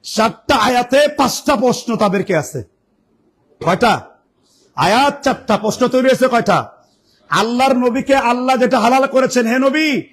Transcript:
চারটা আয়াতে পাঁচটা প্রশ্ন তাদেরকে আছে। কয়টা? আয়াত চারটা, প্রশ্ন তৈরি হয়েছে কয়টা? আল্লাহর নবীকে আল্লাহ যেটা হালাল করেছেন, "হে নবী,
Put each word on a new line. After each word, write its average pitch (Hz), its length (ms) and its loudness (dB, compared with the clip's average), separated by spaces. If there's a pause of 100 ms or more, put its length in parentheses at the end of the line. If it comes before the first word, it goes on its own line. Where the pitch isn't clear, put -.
চারটা - 520 -2
আয়াতে 247 520 2 (100)
পাঁচটা 277 380 0
প্রশ্ন 240 400 -2
তাদেরকে 196 420 0
আছে। 135 260 -6 (1000)
কয়টা? 202 360 0 (760)
আয়াত 254 480 0
চারটা, 226 340 -2
প্রশ্ন 214 300 -2
তৈরি 254 200 2
হয়েছে 247 200 2
কয়টা? 208 440 0 (580)
আল্লাহর 240 440 0
নবীকে 254 420 0
আল্লাহ 254 420 0
যেটা 254 220 2
হালাল 262 280 2
করেছেন, 254 400 0
"হে 247 120 0
নবী, 277 420 0 (120)